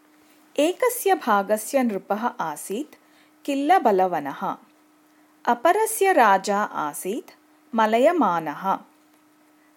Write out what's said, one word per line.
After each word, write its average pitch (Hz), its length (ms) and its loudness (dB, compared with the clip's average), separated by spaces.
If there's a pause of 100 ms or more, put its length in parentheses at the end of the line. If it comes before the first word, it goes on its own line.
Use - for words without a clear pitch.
(600)
एकस्य 370 560 0
भागस्य 214 680 0
नृपः 208 440 -4
आसीत् 190 680 -8 (500)
किल्लबलवनः, 196 1080 0 (880)
अपरस्य 381 680 2
राजा 202 500 4
आसीत् 165 680 -8 (440)
मलयमानः। 214 1000 0 (1000)